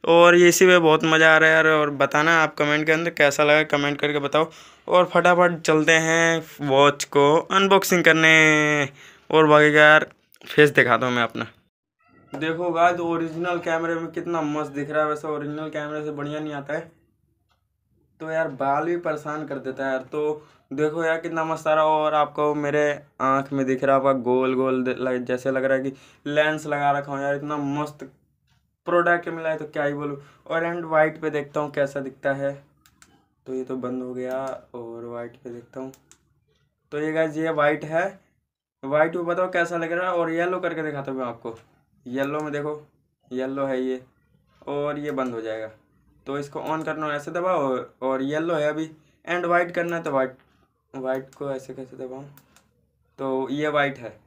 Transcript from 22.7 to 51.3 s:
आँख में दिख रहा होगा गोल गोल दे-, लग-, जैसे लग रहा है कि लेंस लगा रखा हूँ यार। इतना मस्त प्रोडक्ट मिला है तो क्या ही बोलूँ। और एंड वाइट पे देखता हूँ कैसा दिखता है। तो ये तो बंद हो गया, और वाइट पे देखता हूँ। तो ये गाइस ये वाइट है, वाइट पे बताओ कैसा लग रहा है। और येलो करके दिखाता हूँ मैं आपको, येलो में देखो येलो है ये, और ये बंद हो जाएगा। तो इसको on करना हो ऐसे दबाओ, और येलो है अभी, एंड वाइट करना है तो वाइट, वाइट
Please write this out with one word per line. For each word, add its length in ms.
आँख 320
में 120
दिख 180
रहा 120
होगा 180
गोल 420
गोल 280
दे-, 140
लग-, 280
जैसे 260
लग 140
रहा 120
है 60
कि 100
लेंस 420
लगा 240
रखा 200
हूँ 100
यार। 140
इतना 220
मस्त 460
प्रोडक्ट 420
मिला 200
है 80
तो 100
क्या 160
ही 100
बोलूँ। 240
और 180
एंड 220
वाइट 360
पे 80
देखता 300
हूँ 120
कैसा 280
दिखता 340
है। 200
तो 60
ये 100
तो 140
बंद 260
हो 100
गया, 260
और 320
वाइट 300
पे 140
देखता 300
हूँ। 120
तो 80
ये 140
गाइस 240
ये 140
वाइट 340
है, 220
वाइट 300
पे 100
बताओ 280
कैसा 260
लग 140
रहा 180
है। 40
और 180
येलो 280
करके 240
दिखाता 280
हूँ 80
मैं 80
आपको, 280
येलो 340
में 140
देखो 280
येलो 340
है 160
ये, 200
और 380
ये 140
बंद 200
हो 80
जाएगा। 280
तो 120
इसको 280
on 180
करना 200
हो 60
ऐसे 200
दबाओ, 460
और 220
येलो 320
है 140
अभी, 200
एंड 180
वाइट 260
करना 240
है 80
तो 80
वाइट, 240
वाइट 420